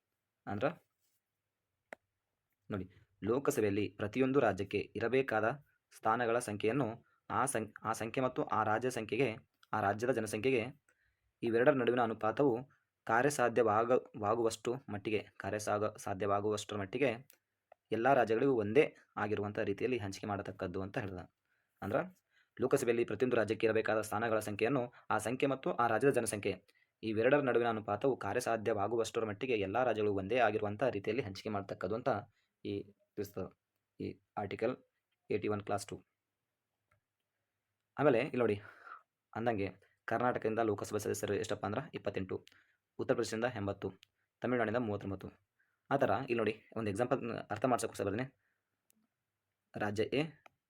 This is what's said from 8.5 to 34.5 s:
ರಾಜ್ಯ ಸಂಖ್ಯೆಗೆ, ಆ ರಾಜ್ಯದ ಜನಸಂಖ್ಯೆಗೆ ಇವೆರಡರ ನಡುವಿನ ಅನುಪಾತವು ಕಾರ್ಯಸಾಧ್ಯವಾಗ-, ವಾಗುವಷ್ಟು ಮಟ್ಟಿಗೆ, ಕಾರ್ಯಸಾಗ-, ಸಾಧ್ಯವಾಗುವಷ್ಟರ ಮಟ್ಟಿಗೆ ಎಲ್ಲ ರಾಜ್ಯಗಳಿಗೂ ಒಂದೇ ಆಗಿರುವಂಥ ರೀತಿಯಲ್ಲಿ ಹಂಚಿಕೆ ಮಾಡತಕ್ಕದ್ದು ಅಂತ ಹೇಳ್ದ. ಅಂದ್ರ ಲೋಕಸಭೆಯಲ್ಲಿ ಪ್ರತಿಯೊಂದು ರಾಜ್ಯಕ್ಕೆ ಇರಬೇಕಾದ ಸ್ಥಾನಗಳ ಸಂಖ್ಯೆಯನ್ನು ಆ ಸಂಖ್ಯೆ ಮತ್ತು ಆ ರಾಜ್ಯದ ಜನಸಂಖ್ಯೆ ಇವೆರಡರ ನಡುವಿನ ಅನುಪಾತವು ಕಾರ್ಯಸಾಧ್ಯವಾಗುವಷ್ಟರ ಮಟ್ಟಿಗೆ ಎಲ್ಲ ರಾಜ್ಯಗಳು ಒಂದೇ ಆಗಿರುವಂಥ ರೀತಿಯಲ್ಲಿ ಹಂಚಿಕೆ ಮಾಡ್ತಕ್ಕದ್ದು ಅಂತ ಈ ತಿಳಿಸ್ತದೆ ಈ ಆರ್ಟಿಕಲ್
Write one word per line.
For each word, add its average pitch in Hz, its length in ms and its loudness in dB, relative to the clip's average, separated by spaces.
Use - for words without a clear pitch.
ರಾಜ್ಯ 113 360 0
ಸಂಖ್ಯೆಗೆ, 113 300 0
ಆ 107 80 0
ರಾಜ್ಯದ 107 360 2
ಜನಸಂಖ್ಯೆಗೆ 110 460 0
ಇವೆರಡರ 120 380 6
ನಡುವಿನ 120 200 2
ಅನುಪಾತವು 113 500 2
ಕಾರ್ಯಸಾಧ್ಯವಾಗ-, 120 960 4
ವಾಗುವಷ್ಟು 113 500 0
ಮಟ್ಟಿಗೆ, 104 320 -2
ಕಾರ್ಯಸಾಗ-, 104 500 -2
ಸಾಧ್ಯವಾಗುವಷ್ಟರ 101 800 -2
ಮಟ್ಟಿಗೆ 120 260 0
ಎಲ್ಲ 117 280 4
ರಾಜ್ಯಗಳಿಗೂ 117 340 4
ಒಂದೇ 110 220 6
ಆಗಿರುವಂಥ 104 420 -2
ರೀತಿಯಲ್ಲಿ 110 340 -2
ಹಂಚಿಕೆ 98 240 -8
ಮಾಡತಕ್ಕದ್ದು 98 540 -4
ಅಂತ 98 160 -8
ಹೇಳ್ದ. 95 260 -6
ಅಂದ್ರ 104 160 0
ಲೋಕಸಭೆಯಲ್ಲಿ 120 480 2
ಪ್ರತಿಯೊಂದು 117 360 0
ರಾಜ್ಯಕ್ಕೆ 110 260 0
ಇರಬೇಕಾದ 110 340 2
ಸ್ಥಾನಗಳ 107 380 0
ಸಂಖ್ಯೆಯನ್ನು 110 340 0
ಆ 107 80 2
ಸಂಖ್ಯೆ 127 360 0
ಮತ್ತು 135 160 -4
ಆ 120 40 4
ರಾಜ್ಯದ 113 320 4
ಜನಸಂಖ್ಯೆ 107 340 0
ಇವೆರಡರ 113 440 4
ನಡುವಿನ 117 280 4
ಅನುಪಾತವು 104 380 0
ಕಾರ್ಯಸಾಧ್ಯವಾಗುವಷ್ಟರ 110 1040 0
ಮಟ್ಟಿಗೆ 117 260 -2
ಎಲ್ಲ 98 120 -2
ರಾಜ್ಯಗಳು 107 240 2
ಒಂದೇ 101 160 0
ಆಗಿರುವಂಥ 104 360 -2
ರೀತಿಯಲ್ಲಿ 110 320 -2
ಹಂಚಿಕೆ 95 280 -8
ಮಾಡ್ತಕ್ಕದ್ದು 98 440 -4
ಅಂತ - 100 -2
ಈ 104 80 -4
ತಿಳಿಸ್ತದೆ 95 320 -8
ಈ 98 80 -6
ಆರ್ಟಿಕಲ್ 104 360 -4